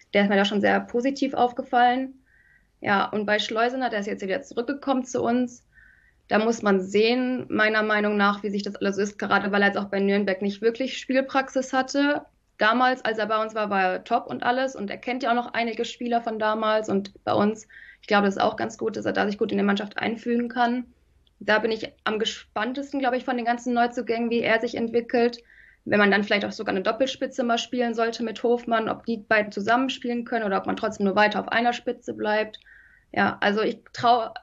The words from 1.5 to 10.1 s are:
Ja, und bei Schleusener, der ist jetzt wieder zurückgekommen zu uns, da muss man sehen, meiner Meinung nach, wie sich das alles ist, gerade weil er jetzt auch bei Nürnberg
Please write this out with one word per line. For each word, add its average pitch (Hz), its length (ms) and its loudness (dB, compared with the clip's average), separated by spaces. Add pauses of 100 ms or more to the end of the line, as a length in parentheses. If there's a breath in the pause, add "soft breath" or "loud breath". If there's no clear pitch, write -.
Ja, 202 240 2
und 208 220 -4
bei 208 120 2
Schleusener, 240 520 0
der 214 100 -4
ist 202 60 -6
jetzt 196 160 -6
wieder 185 200 -2
zurückgekommen 254 640 -4
zu - 180 -4
uns, 247 440 -2 (640 soft breath)
da 208 100 4
muss 226 240 0
man 196 180 4
sehen, 233 680 0
meiner 214 340 2
Meinung 208 340 2
nach, 202 260 2
wie 208 80 -4
sich 202 120 -2
das 202 140 -8
alles 196 200 -2
ist, 202 220 -2
gerade 202 340 0
weil 202 100 4
er 202 60 6
jetzt 196 80 -2
auch 202 100 -4
bei 196 140 -2
Nürnberg 196 400 2